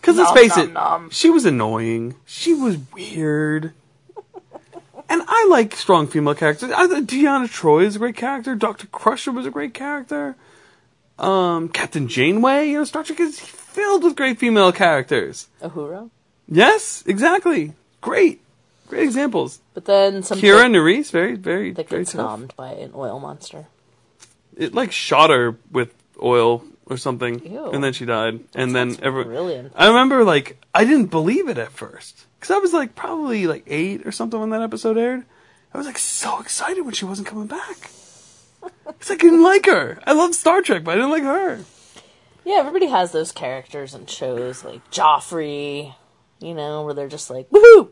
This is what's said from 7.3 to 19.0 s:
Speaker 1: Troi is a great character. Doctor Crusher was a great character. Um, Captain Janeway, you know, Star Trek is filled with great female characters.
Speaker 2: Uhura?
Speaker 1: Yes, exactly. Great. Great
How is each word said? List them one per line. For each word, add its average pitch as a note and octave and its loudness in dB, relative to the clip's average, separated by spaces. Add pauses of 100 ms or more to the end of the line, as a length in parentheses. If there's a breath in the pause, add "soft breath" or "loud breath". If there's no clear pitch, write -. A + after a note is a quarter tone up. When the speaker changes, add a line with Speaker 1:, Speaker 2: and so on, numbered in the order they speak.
Speaker 1:
Troi D#3+ 2
is G#3 -4
a - -10
great A3+ -6
character. C4 -6
Doctor G#3+ -6
Crusher - -4
was B3 -8
a C4+ -8
great C#4+ -8
character. C#4+ -8 (840 soft breath)
Um, F3 -2
Captain D#3 -6
Janeway, A3 0
you D4 -4
know, D4+ -2
Star D4+ -10
Trek D#4 -10
is D#4+ -4
filled G4 -4
with E4+ 2
great C4 -2
female G#3+ 4
characters. C#3+ -2 (120)
Speaker 2:
Uhura? E3 -12 (400)
Speaker 1:
Yes, B3+ 2
exactly. C4 0 (280)
Great. - 0 (460)
Great - -4